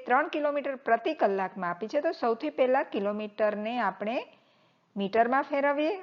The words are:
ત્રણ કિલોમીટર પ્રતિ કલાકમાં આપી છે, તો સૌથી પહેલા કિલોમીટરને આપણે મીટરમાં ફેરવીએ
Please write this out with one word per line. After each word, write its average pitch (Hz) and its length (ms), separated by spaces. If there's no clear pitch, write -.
ત્રણ 294 300
કિલોમીટર 285 420
પ્રતિ 226 260
કલાકમાં 190 560
આપી 202 220
છે, 294 140
તો 339 60
સૌથી 254 460
પહેલા 262 260
કિલોમીટરને 208 840
આપણે 208 400
મીટરમાં 233 540
ફેરવીએ 285 520